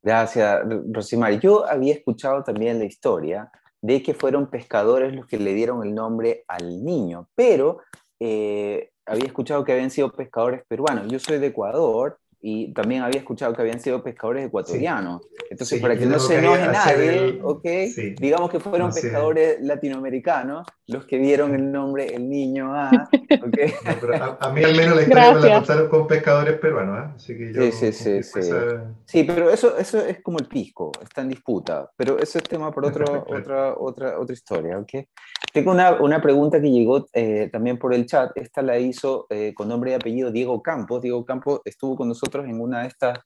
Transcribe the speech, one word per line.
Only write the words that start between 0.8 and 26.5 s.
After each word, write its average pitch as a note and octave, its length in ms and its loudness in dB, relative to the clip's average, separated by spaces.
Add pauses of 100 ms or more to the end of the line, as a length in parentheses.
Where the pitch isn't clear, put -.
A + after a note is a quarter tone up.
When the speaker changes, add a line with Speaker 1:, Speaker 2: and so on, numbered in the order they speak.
Speaker 1:
Rosimar. A2 480 0
Yo G3+ 260 4
había C#3+ 280 0
escuchado C3+ 480 -4
también A#2 360 -2
la G#2+ 60 -2
historia F#2+ 640 -4 (320)
de C3 200 0
que C#3+ 120 -2
fueron C3+ 360 0
pescadores B2+ 640 0
los B2+ 120 -14
que A2 120 -6
le G2 160 -2
dieron A#2 280 -2
el G#2 120 -6
nombre A2+ 540 -4
al F2 360 -10
niño, G2+ 500 -4
pero, F3 460 4 (380)
eh, G#2 720 -4 (160)
había A2 180 -2
escuchado C3+ 400 -4
que C#3 80 0
habían C3 180 0
sido C3+ 220 -2
pescadores B2 560 -4
peruanos. A#2 400 -2
Yo C3 100 -6
soy D3 200 -4
de C#3 100 -2
Ecuador A#2+ 720 -2 (240)
y A2 300 -6
también B2 300 -2
había B2+ 160 -2
escuchado B2 360 -6
que - 80 -8
habían A#2 180 -4
sido B2+ 220 -4
pescadores B2 440 -6
ecuatorianos. G2+ 760 -6
Speaker 2:
Sí. - 280 -16
Speaker 1:
Entonces, - 280 -6
Speaker 2:
Sí, A2+ 40 -2
Speaker 1:
para A#2 120 2
Speaker 2:
yo A2+ 60 -2
Speaker 1:
que A#2+ 60 2
no C3+ 60 4
Speaker 2:
tengo C3 140 2
Speaker 1:
se E3 80 4
Speaker 2:
que D#3 40 4
Speaker 1:
enoje - 240 4
Speaker 2:
hacer D3+ 360 4
Speaker 1:
nadie, E3 200 2
Speaker 2:
el, F#3+ 240 0
Speaker 1:
¿ok? D3 240 -4 (260)
Speaker 2:
sí. G#2 260 -8
Speaker 1:
Digamos E3+ 320 2
que E3 100 -2
fueron F3+ 280 -2
Speaker 2:
No - 40 -2
sé. D#3+ 100 -4
Speaker 1:
pescadores D#3 580 2
latinoamericanos C#3 1040 -4 (200)
los C3 200 -8
que C3 120 -2
dieron C#3+ 360 4
el C3+ 160 -2
nombre C#3 440 -4
El B2 160 -6
Niño C3+ 440 -4
a, - 160 -4
Speaker 3:
<laughs> - 220 4
Speaker 1:
¿ok? B2 460 2 (260)
Speaker 2:
No, A#2 160 -4
pero A#2+ 140 0
a, C3+ 260 -4
a C3+ 120 -4
mí D3+ 120 2
al D#3+ 120 6
menos E3 200 6
la D3+ 60 6
historia A#3+ 320 10
me - 0 -
la - 60 6
Speaker 3:
Gracias. G#3 180 8
Speaker 2:
contaron D#3 320 2
con D#3 160 4
pescadores D3+ 540 2